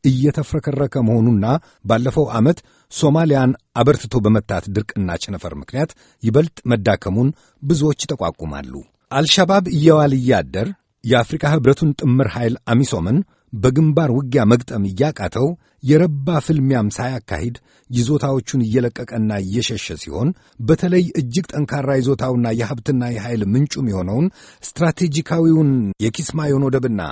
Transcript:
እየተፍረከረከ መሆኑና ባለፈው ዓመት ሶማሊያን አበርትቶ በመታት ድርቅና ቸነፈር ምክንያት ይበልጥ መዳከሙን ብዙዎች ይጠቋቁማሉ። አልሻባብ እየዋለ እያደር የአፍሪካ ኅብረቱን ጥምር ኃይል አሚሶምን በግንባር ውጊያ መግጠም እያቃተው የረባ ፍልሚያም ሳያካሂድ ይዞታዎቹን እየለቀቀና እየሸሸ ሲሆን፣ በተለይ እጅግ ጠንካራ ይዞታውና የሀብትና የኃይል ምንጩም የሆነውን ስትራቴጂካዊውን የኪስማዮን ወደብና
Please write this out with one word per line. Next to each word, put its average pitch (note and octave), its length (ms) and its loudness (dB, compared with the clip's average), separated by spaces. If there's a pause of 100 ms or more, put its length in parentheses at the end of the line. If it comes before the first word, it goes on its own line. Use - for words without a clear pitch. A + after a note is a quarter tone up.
እየተፍረከረከ C#3 960 0
መሆኑና A2 440 2 (380)
ባለፈው B2+ 460 0
ዓመት A#2+ 300 2 (320)
ሶማሊያን C#3+ 600 2 (240)
አበርትቶ A#2+ 460 2
በመታት G#2 460 0
ድርቅና F#2+ 520 -4
ቸነፈር - 340 -10
ምክንያት B2 380 -6 (300)
ይበልጥ C#3 360 2 (100)
መዳከሙን G#2+ 640 0 (320)
ብዙዎች D3 400 0
ይጠቋቁማሉ። D#2+ 720 -8 (380)
አልሻባብ F3 580 2
እየዋለ D3+ 480 4
እያደር G#2+ 520 0 (360)
የአፍሪካ A#2+ 460 0
ኅብረቱን D3 440 2
ጥምር B2+ 360 2
ኃይል A#2+ 240 -2 (120)
አሚሶምን A2+ 520 2 (340)
በግንባር C#3+ 580 2
ውጊያ B2+ 340 0
መግጠም A#2 400 2
እያቃተው A2 600 -2 (380)
የረባ D3 440 2 (120)
ፍልሚያም C3+ 500 2
ሳያካሂድ A#2+ 680 -6 (340)
ይዞታዎቹን C3 720 0
እየለቀቀና A2+ 760 -2
እየሸሸ G#2 460 -4 (100)
ሲሆን፣ E2 320 -4 (320)
በተለይ F3 440 2 (120)
እጅግ C#3+ 320 -2
ጠንካራ C#3+ 460 -4
ይዞታውና B2+ 580 0
የሀብትና A#2+ 560 -4
የኃይል A2+ 380 -4
ምንጩም C3 420 0
የሆነውን G2 380 -2 (380)
ስትራቴጂካዊውን D#3+ 1040 0 (320)
የኪስማዮን C#3 640 -2
ወደብና B2+ 360 -2 (120)